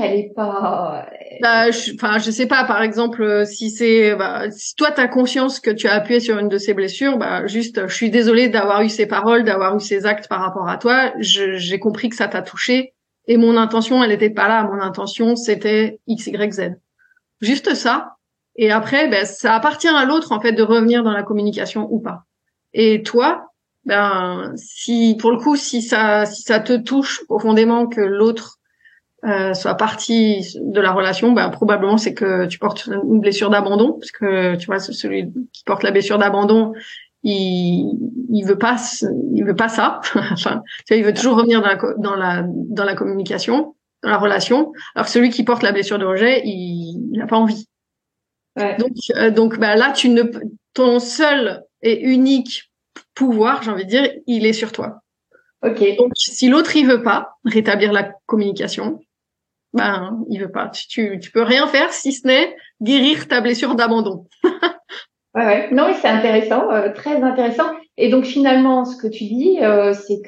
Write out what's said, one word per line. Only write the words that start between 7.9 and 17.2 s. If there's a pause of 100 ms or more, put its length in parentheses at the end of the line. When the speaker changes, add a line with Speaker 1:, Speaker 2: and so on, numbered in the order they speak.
Speaker 2:
suis
désolée
d'avoir
eu
ces
paroles,
d'avoir
eu
ces
actes
par
rapport
à
toi.
Je,
j'ai
compris
que
ça
t'a
touché. (340)
Et
mon
intention,
elle
était
pas
là.
Mon
intention,
c'était
X,
Y,
Z. » (800)